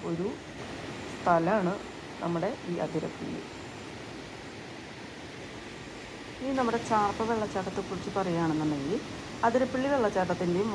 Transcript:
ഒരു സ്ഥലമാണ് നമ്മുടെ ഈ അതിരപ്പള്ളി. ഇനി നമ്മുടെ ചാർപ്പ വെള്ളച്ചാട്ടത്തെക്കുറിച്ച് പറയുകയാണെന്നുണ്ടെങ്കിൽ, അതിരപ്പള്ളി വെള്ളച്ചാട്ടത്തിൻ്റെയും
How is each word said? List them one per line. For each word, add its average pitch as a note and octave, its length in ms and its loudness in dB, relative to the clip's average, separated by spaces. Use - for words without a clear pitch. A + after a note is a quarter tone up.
ഒരു E3+ 160 0
സ്ഥലമാണ് F3+ 600 6
നമ്മുടെ E3+ 280 2
ഈ E3+ 40 0
അതിരപ്പള്ളി. - 560 -4
ഇനി C4 180 -2
നമ്മുടെ A#3 200 4
ചാർപ്പ G#3 400 4
വെള്ളച്ചാട്ടത്തെക്കുറിച്ച് G3 880 -2
പറയുകയാണെന്നുണ്ടെങ്കിൽ, D#3+ 840 2
അതിരപ്പള്ളി B3+ 460 4
വെള്ളച്ചാട്ടത്തിൻ്റെയും F#3 800 4